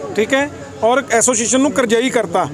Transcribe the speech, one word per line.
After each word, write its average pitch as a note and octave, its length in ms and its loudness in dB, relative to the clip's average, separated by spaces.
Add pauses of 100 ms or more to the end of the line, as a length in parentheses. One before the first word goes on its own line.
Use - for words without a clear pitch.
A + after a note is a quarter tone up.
(160)
ਠੀਕ G#3+ 180 0
ਹੈ, C#4 160 0 (340)
ਔਰ B3+ 280 2
ਐਸੋਸੀਏਸ਼ਨ A#3+ 480 2
ਨੂੰ C4+ 120 2
ਕਰਜ਼ਾਈ A#3+ 380 2
ਕਰਤਾ। F#3+ 440 0